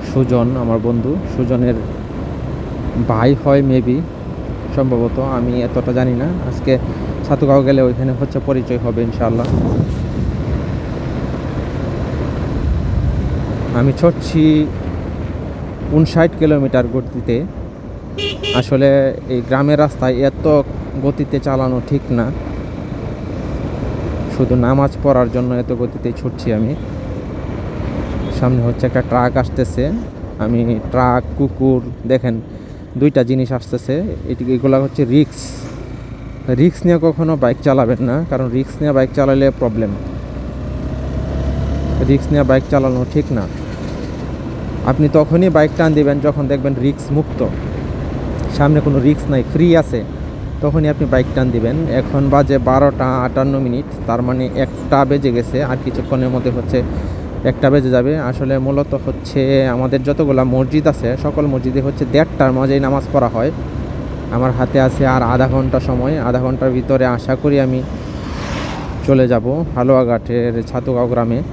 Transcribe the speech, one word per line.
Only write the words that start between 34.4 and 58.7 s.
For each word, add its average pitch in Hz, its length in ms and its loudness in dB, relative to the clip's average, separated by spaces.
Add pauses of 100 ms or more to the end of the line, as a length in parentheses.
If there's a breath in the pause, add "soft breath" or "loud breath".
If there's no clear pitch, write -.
এগুলা 131 260 4
হচ্ছে 139 260 0
রিস্ক, - 1500 -2
রিস্ক 151 360 4
নিয়ে 170 160 4
কখনো 160 340 2
বাইক 127 260 2
চালাবেন 131 380 4
না, 135 300 0
কারণ 127 200 -2
রিস্ক 131 300 -4
নিয়ে 151 120 2
বাইক 131 220 4
চালালে 135 440 4
প্রবলেম। 110 320 0 (2250)
রিস্ক 139 240 2
নিয়ে 147 100 4
বাইক 131 280 4
চালানো 131 420 2
ঠিক 147 180 0
না। 117 120 -2 (1400)
আপনি 143 260 4
তখনই 165 360 4
বাইক 156 280 6
টান 160 180 4
দিবেন 143 260 4
যখন 143 280 0
দেখবেন 139 340 0
রিস্ক 139 300 -2
মুক্ত, 139 340 0 (1080)
সামনে 147 240 6
কোনো 139 200 2
রিস্ক 139 300 2
নাই, 131 120 2 (100)
ফ্রি 165 240 6
আছে, 127 280 0 (560)
তখনই 151 280 2
আপনি 147 180 0
বাইক 127 280 4
টান 131 160 2
দিবেন। 117 260 0 (140)
এখন 139 380 2
বাজে 139 300 4
বারোটা 131 460 2
আটান্ন 131 540 0
মিনিট, 127 260 -2 (220)
তার 117 160 0
মানে 127 340 0
একটা 135 480 2
বেজে 139 280 2
গেছে। 120 320 0
আর 127 200 -2
কিছুক্ষণের 127 440 -2
মধ্যে 127 220 0
হচ্ছে 123 320 0 (600 loud breath)
একটা 131 260 2
বেজে 135 200 4
যাবে। 127 280 2
আসলে 131 400 0
মূলত 139 360 0 (120)